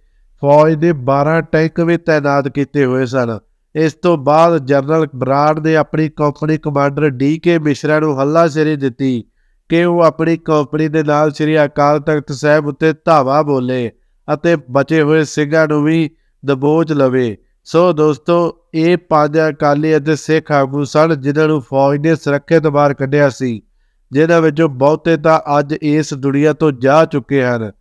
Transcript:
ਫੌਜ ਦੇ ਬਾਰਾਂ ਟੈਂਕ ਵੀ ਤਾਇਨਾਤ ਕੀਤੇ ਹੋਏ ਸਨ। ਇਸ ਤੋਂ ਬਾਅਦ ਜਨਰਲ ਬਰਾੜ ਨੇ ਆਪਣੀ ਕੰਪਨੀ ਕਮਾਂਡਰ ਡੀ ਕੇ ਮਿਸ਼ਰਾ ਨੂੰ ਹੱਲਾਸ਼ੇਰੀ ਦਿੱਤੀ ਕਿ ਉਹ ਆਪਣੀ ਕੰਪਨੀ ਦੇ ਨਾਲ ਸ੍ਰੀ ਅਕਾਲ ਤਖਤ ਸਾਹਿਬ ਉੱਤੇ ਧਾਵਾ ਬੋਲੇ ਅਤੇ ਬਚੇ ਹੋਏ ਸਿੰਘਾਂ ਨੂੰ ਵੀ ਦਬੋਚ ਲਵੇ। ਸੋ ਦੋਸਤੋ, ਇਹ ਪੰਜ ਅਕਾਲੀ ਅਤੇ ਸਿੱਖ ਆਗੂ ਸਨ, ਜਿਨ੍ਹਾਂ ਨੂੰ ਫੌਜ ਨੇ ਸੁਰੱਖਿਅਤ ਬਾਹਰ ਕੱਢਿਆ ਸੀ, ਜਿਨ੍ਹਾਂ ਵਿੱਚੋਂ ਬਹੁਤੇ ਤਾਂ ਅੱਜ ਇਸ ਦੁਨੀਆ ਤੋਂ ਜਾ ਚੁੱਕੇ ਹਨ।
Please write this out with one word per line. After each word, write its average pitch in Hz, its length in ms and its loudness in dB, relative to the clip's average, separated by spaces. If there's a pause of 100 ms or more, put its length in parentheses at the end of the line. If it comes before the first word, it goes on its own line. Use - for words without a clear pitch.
(420)
ਫੌਜ 151 320 4
ਦੇ 165 180 0
ਬਾਰਾਂ 143 500 0
ਟੈਂਕ 160 380 -2
ਵੀ 170 160 0
ਤਾਇਨਾਤ 143 520 0
ਕੀਤੇ 139 360 -2
ਹੋਏ 131 220 0
ਸਨ। 117 320 -4 (360)
ਇਸ 156 200 0
ਤੋਂ 175 240 0
ਬਾਅਦ 156 480 2
ਜਨਰਲ 139 480 0
ਬਰਾੜ 139 440 0
ਨੇ 156 180 0
ਆਪਣੀ 156 320 -2
ਕੰਪਨੀ 151 500 -2
ਕਮਾਂਡਰ 143 520 -2
ਡੀ 139 280 -2
ਕੇ 170 200 0
ਮਿਸ਼ਰਾ 151 420 -2
ਨੂੰ 151 200 -2
ਹੱਲਾਸ਼ੇਰੀ 151 560 0
ਦਿੱਤੀ 131 460 -4 (480)
ਕਿ 170 140 2
ਉਹ 175 180 2
ਆਪਣੀ 160 340 0
ਕੰਪਨੀ 156 520 -2
ਦੇ 156 140 -2
ਨਾਲ 147 280 0
ਸ੍ਰੀ 151 340 0
ਅਕਾਲ 147 360 0
ਤਖਤ 151 320 -4
ਸਾਹਿਬ 147 340 0
ਉੱਤੇ 156 260 -2 (120)
ਧਾਵਾ 147 380 2
ਬੋਲੇ 127 480 -2 (380)
ਅਤੇ 151 260 0 (160)
ਬਚੇ 139 320 0
ਹੋਏ 151 220 2
ਸਿੰਘਾਂ 151 440 0
ਨੂੰ 151 160 0
ਵੀ 160 240 0 (340)
ਦਬੋਚ 151 500 0
ਲਵੇ। 127 440 0 (300)
ਸੋ 175 260 2
ਦੋਸਤੋ, 156 640 0 (180)
ਇਹ 165 220 2 (140)
ਪੰਜ 151 300 2
ਅਕਾਲੀ 151 560 0
ਅਤੇ 151 200 0
ਸਿੱਖ 156 360 -2
ਆਗੂ 139 320 0
ਸਨ, 156 360 0
ਜਿਨ੍ਹਾਂ 143 280 0
ਨੂੰ 156 120 0
ਫੌਜ 139 400 0
ਨੇ 160 140 2
ਸੁਰੱਖਿਅਤ 147 520 0
ਬਾਹਰ 147 280 0
ਕੱਢਿਆ 139 340 0
ਸੀ, 120 340 -6 (500)
ਜਿਨ੍ਹਾਂ 160 280 2
ਵਿੱਚੋਂ 160 280 2
ਬਹੁਤੇ 151 480 0
ਤਾਂ 160 220 2 (200)
ਅੱਜ 143 160 -4
ਇਸ 151 400 -2
ਦੁਨੀਆ 139 380 0
ਤੋਂ 156 200 0
ਜਾ 135 320 2
ਚੁੱਕੇ 139 400 -2
ਹਨ। 117 260 -4 (100)